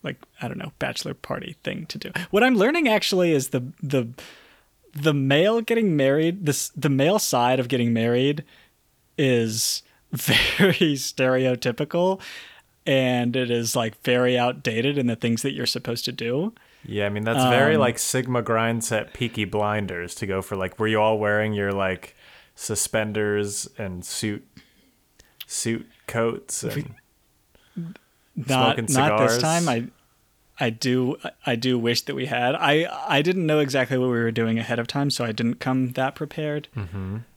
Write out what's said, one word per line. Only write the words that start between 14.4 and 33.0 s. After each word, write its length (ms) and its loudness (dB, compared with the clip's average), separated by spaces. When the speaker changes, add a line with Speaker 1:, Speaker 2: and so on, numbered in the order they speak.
Speaker 1:
in 100 0
the 80 0
things 260 0
that 100 -2
you're 140 -4
supposed 400 -6
to 80 -4
do. 400 -4
Speaker 2:
Yeah, 200 -2
I 40 0
mean, 160 -2
that's 180 2
very, 320 4
Speaker 1:
Um, 60 2
Speaker 2:
like, 180 0
Sigma 420 -2
grind 420 0
set 300 -2
Peaky 320 -4
Blinders 680 -2
to 100 -6
go 160 -2
for, 140 -6
like, 240 -4
were 80 0
you 140 2
all 160 2
wearing 360 0
your, 200 0
like, 420 -4
suspenders 1120 -2
and 280 -8
suit, 420 -6
suit 400 -4
coats 560 -2
and 300 -6
Speaker 1:
Not, 1000 0
Speaker 2:
smoking 80 -2
Speaker 1:
not 240 4
this 160 4
Speaker 2:
cigars? 40 0
Speaker 1:
time. 280 2
I, 200 0
I 40 2
do, 480 0
I 120 2
do 200 0
wish 260 0
that 120 -6
we 120 -4
had. 280 0
I, 320 2